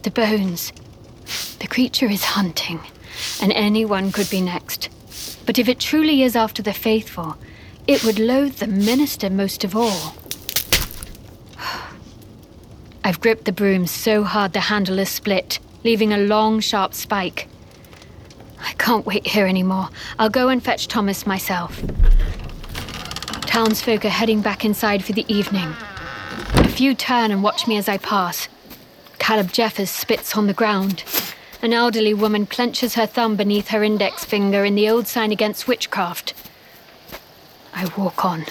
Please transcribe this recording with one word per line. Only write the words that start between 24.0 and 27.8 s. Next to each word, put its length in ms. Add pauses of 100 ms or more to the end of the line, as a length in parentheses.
are 40
heading 320
back 240
inside 400
for 80
the 200
evening. 420 (800)
A 140
few 260
turn 380
and 100
watch 240
me 100
as 120